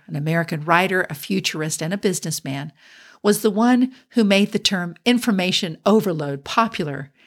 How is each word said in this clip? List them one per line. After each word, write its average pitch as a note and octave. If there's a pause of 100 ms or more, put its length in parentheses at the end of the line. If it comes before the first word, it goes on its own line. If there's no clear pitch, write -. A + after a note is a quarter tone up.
an D#3
American D#3+
writer, F3+
a D3
futurist, D#3+
and E3
a G3+
businessman, D#3 (500)
was G#3
the A3
one B3 (200)
who A3+
made G3+
the G#3
term F3
information F#3+
overload D#3
popular D3+ (160)